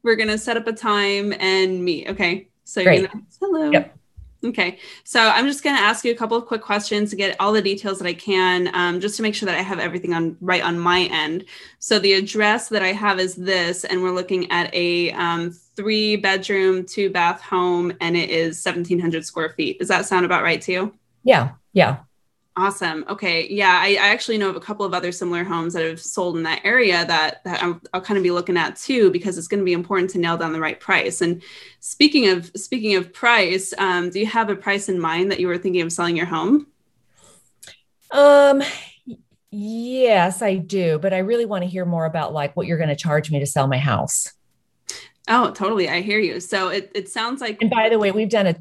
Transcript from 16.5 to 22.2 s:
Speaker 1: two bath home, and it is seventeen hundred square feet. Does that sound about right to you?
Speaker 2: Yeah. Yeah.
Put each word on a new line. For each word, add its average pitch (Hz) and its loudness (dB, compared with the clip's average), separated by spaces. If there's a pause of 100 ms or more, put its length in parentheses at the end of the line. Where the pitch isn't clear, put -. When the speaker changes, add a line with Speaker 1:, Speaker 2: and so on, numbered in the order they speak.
Speaker 1:
two 196 -2
bath 175 0
home, 175 0
and 170 0
it 170 0
is 165 -2
seventeen 175 -2
hundred 160 -2
square 160 -4
feet. 160 -4
Does 180 -2
that 185 2
sound 180 2
about 170 2
right 156 0
to - -6
you? 185 -2 (320)
Speaker 2:
Yeah. 139 4 (200)
Yeah. 139 4 (600)